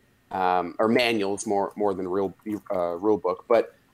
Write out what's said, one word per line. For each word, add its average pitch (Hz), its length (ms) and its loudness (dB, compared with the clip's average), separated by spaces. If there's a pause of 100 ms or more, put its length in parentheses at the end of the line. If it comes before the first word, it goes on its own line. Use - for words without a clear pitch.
(320)
um, 90 480 0
or 110 80 4
manuals 113 580 0
more, 101 320 -2
more 101 160 0
than 90 140 -6
real, 95 260 -2 (400)
uh, 87 220 -2
rule 104 220 2
book. 90 300 -4
But 113 280 2 (180)